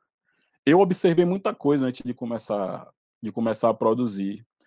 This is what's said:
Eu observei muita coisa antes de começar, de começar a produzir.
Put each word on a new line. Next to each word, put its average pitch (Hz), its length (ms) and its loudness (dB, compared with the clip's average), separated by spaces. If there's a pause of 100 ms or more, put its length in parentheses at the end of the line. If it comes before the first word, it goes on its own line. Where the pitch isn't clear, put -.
(680)
Eu 160 140 6
observei 180 440 2
muita 190 300 -2
coisa 143 320 0
antes 127 180 -6
de 123 80 -6
começar, 104 760 -6 (360)
de 107 100 -8
começar 113 380 0
a 107 40 0
produzir. 107 720 -2 (220)